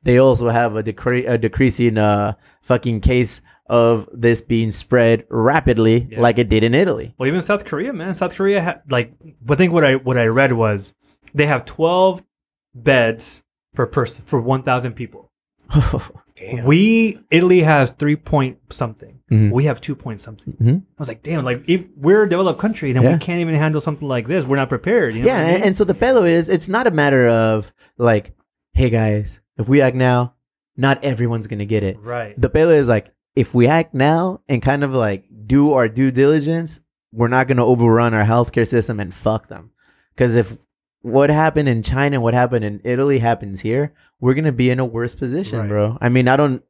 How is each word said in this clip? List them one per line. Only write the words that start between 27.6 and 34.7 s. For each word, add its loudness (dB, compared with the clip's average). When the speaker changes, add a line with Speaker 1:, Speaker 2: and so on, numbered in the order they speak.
Speaker 1:
like, 0
"Hey, 2
guys, -2
if -6
we 4
act 0
now, 0
not -2
everyone's -4
gonna -8
get -2
it." -6
Speaker 2:
Right. -12
Speaker 1:
The 0
pedo 4
is, 2
like, 0
if -2
we 4
act 0
now 0
and -2
kind -2